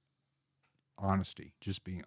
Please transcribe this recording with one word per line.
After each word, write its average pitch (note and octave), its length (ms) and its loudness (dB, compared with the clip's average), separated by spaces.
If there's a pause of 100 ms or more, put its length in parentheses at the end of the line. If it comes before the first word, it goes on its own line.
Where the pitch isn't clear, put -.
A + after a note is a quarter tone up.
(960)
honesty, G2 640 2
just - 240 -4
being F2+ 240 -6